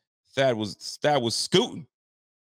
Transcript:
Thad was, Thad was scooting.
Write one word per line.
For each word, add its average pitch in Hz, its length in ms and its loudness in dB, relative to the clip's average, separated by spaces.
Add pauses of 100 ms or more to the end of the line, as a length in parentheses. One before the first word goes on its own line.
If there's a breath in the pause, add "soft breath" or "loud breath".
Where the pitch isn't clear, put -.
(340)
Thad 131 220 2
was, - 460 -8
Thad 147 180 2
was 117 140 -2
scooting. - 520 0 (600)